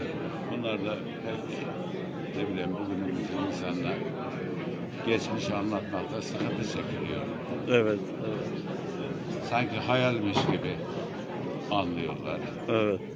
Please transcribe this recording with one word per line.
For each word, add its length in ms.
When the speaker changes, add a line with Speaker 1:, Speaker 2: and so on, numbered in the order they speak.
Speaker 1:
Bunlar 200
da 120
pek, 300
ne 160
bileyim, 200
bugünümüzde 600
insanlar 460
geçmişi 480
anlatmakta 680
sıkıntı 400
çekiliyor. 580
Speaker 2:
Evet, 280
evet. 440
Speaker 1:
Sanki 260
hayalmiş 600
gibi 280
anlıyorlar. 680
Speaker 2:
Evet. 320